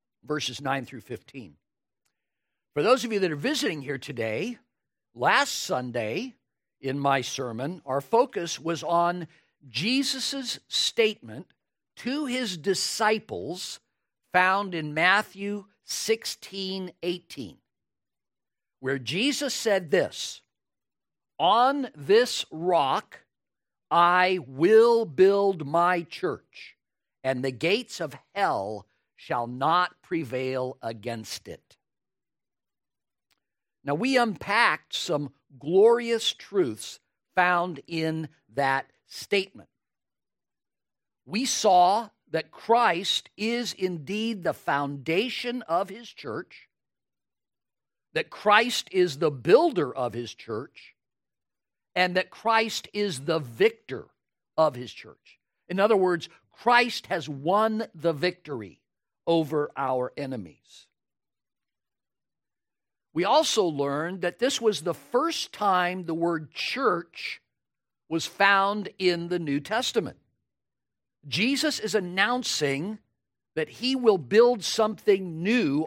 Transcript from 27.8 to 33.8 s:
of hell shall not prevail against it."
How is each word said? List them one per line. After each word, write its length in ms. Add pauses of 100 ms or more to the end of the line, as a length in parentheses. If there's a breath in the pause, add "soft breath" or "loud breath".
of 160 (200)
hell 500 (300)
shall 320
not 560
prevail 800
against 640
it." 280 (2000)